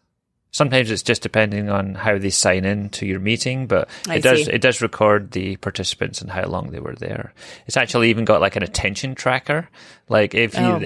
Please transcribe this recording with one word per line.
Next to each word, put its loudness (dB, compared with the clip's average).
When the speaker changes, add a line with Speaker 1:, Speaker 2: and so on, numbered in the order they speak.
Speaker 1:
sometimes 2
it's -4
just 0
depending 0
on -2
how 2
they 0
sign 0
in -2
to -8
your -2
meeting, -2
but 0
Speaker 2:
I 0
Speaker 1:
it -2
does, 4
Speaker 2:
see. -4
Speaker 1:
it 0
does 2
record 2
the -4
participants -6
and -12
how -6
long -6
they -10
were -10
there. -10
It's -4
actually 4
even 0
got, 6
like, 2
an -4
attention -4
tracker. -2
Like, 2
if 2
you 0
Speaker 2:
Oh. 2